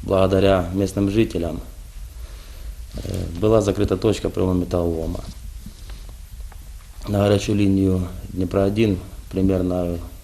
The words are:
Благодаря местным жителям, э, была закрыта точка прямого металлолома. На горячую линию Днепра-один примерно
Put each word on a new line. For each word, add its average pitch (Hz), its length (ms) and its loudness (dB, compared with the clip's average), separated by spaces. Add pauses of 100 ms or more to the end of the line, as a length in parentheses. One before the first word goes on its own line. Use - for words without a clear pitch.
Благодаря 95 720 4
местным 98 380 0
жителям, 90 480 0 (1400)
э, 92 300 -4 (140)
была 107 220 6
закрыта 98 360 2
точка 98 320 0
прямого 92 240 0
металлолома. 87 640 0 (1900)
На 101 120 2
горячую 101 380 4
линию 95 500 4 (220)
Днепра-один 98 720 2 (300)
примерно 90 680 2 (260)